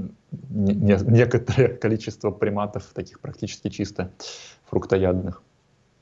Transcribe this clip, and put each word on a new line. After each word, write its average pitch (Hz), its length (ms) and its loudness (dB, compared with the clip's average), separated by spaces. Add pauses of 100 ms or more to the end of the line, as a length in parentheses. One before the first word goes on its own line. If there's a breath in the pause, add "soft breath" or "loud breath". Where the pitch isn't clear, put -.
(320)
не-, 104 440 -2
не-, 104 360 4
некоторое 120 580 4
количество 107 640 -4
приматов, 101 600 -4
таких - 260 -12
практически - 500 -10
чисто 95 420 -8 (580 loud breath)
фруктоядных. 92 720 0 (600)